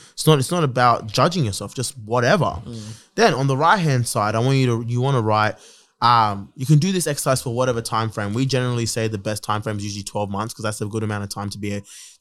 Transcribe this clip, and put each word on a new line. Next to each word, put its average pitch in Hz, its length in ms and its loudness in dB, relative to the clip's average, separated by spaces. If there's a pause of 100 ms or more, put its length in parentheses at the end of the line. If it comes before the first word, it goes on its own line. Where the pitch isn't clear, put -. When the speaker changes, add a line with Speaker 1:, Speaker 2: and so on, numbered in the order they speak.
(140)
Speaker 1:
It's - 120 -6
not, 156 140 6
it's 131 120 -2
not 175 120 0
about 123 440 2
judging 147 380 2
yourself, 101 300 -6
just - 240 -8
whatever. 120 460 2 (200)
Speaker 2:
Mm. 117 140 -14 (360)
Speaker 1:
Then 208 180 4
on 139 140 0
the 135 80 2
right-hand 151 520 2
side, 107 280 0
I 110 40 2
want 135 180 2
you 131 80 4 (180)
to, 117 80 -8
you 123 80 -2
wanna 131 220 2
write, 107 340 2 (460)
um, 110 540 4
you 131 100 -8
can 151 140 6
do 190 120 2
this 185 160 -2
exercise 135 340 0
for 117 120 -6
whatever 123 280 0
time 113 280 -2
frame. 104 240 -6
We 131 120 0
generally 123 420 -2
say 113 200 -2
the 110 100 -6
best 104 260 -6
time 107 180 -2
frame 107 160 -4
is 101 60 -8
usually 101 200 -8
twelve 104 260 -6
months, 101 240 -6
'cause 110 100 -12
that's 110 180 -6
a 107 40 -6
good 107 180 -6
amount 104 200 -4
of 101 60 -8
time 104 220 -8
to - 60 -12
be 101 180 -6
a-, 101 80 -8 (380)